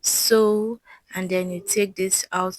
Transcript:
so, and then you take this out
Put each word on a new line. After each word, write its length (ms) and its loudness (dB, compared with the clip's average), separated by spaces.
so, 760 2
and 160 -6
then 200 -2
you 100 -6
take 360 -2
this 360 -2
out 260 -2